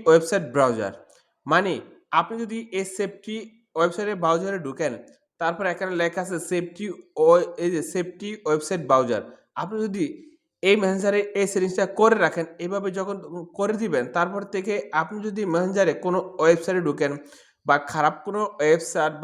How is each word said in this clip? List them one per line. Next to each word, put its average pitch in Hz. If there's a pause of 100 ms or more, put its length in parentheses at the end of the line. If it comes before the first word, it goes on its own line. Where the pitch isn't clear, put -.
ওয়েবসাইট 165 (100)
ব্রাউজার। 117 (600)
মানে 180 (460)
আপনি 226
যদি 226 (200)
এই 190 (100)
সেফটি 202 (400)
ওয়েবসাইটে 180
ব্রাউজারে 180
ঢুকেন, 135 (480)
তারপর 170
এখানে 185 (100)
লেখা 170
আছে 180 (120)
সেফটি 175 (400)
ও-, 170 (140)
এই 175
যে 160 (120)
সেফটি 180 (180)
ওয়েবসাইট 156
ব্রাউজার। 120 (400)
আপনি 190 (100)
যদি 196 (640)
এই 202
মেসেঞ্জারে 196 (200)
এই 202
সেটিংসটা 185 (140)
করে 220
রাখেন, 160 (180)
এইভাবে 196 (100)
যখন 196 (420)
করে 202
দিবেন, 151 (120)
তারপর 180 (120)
থেকে 202 (280)
আপনি 175 (100)
যদি 214 (100)
মেসেঞ্জারে 185 (120)
কোনো 180 (220)
ওয়েবসাইটে 170
ঢুকেন 143 (560)
বা 143 (160)
খারাপ 156 (120)
কোনো 202 (180)
ওয়েবসাইট 156 (120)